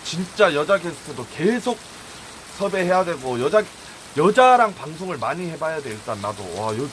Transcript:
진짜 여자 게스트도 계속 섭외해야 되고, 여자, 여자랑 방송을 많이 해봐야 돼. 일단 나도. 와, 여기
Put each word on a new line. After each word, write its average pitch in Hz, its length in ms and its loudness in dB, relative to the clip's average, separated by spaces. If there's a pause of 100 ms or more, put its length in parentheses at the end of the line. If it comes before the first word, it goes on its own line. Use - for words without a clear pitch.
진짜 180 500 2
여자 156 220 2
게스트도 151 480 -6 (100)
계속 226 440 0 (800)
섭외해야 185 460 2
되고, 131 360 -4
여자, 180 220 4 (540)
여자랑 226 580 6
방송을 160 440 -8
많이 151 320 -4
해봐야 160 300 -4
돼. 131 100 -6
일단 107 300 -6
나도. 101 220 -6 (180)
와, 110 160 -2
여기 139 160 -4